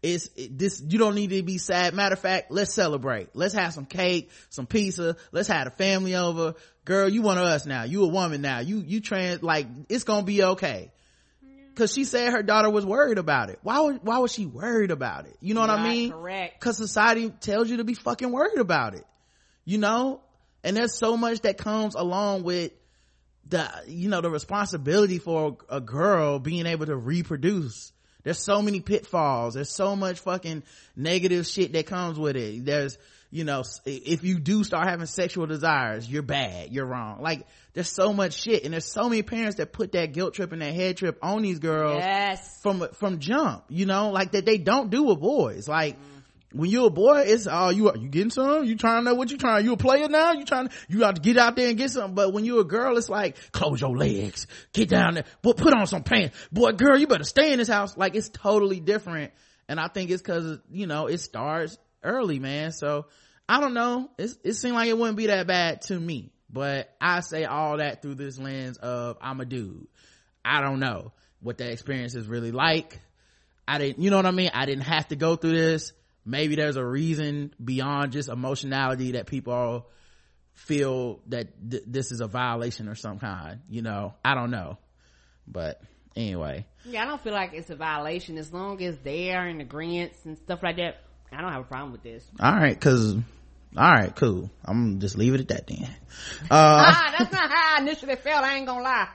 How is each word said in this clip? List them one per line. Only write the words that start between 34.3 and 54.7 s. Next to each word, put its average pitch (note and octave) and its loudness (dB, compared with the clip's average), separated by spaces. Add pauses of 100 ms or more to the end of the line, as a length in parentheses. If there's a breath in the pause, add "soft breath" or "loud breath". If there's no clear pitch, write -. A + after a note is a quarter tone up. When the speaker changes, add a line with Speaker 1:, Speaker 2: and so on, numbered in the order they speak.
Speaker 1:
do G3+ 2
start E3 0
having E3+ -4
sexual F3 -2
desires, C3+ 0
you're C#3+ -4
bad, A#2 -4
you're C3+ -4
wrong. A#2+ -8
Like, D3+ -6 (260 soft breath)
there's F3 -6
so G3 2
much F#3+ 0
shit, G#3+ 0
and D#3 -6
there's E3 -6
so A3+ -2
many A3 0
parents A3 -4
that D3+ -4
put F#3+ -6
that E3 0
guilt F3 -2
trip F3+ -6
and E3 -8
that D3 -4
head F3+ -2
trip E3+ -2
on G3+ -2
these F#3+ 0
girls D#3 0
Speaker 2:
Yes. G3 -2
Speaker 1:
from, F#3+ 0
from F#3+ -2
jump, F3 0
you F3+ 0
know, G3+ 2
like, F#3+ -2
that G3 2
they A3 6
don't G#3+ 2
do B3+ 2
with G3+ 6
boys. C#3+ 0
Like, D3+ 0 (560 loud breath)
when D#3+ -2
you're A#3+ 6
a - 10
boy, A#3+ 8
it's, G#3 4
"Oh, F3+ 2
you, G#3 6
you A#2 -8
getting F3+ 0
some? C#4 2
You A3+ 0
trying A3+ 2
to, B3 4
what B3 -2
you C#4+ -8
trying? A3 4
You A#3+ 4
a A3+ 2
player C#4 4
now? D#4+ 6
You C#4+ -2
trying, B3+ -2 (220 loud breath)
you G#3 2
have G3+ 4
to D#3+ -8
get A3+ 6
out A#3 6
there B3 4
and A3+ 0
get B3+ 0
something." G3 -4
But F#3+ 2
when G#3 0
you're A#3+ 2
a G3 4
girl, A#3+ 0
it's A#3 0
like, G#3 -2 (160 loud breath)
"Close C#3+ 0
your B2+ -2
legs, G#2 -2 (260 loud breath)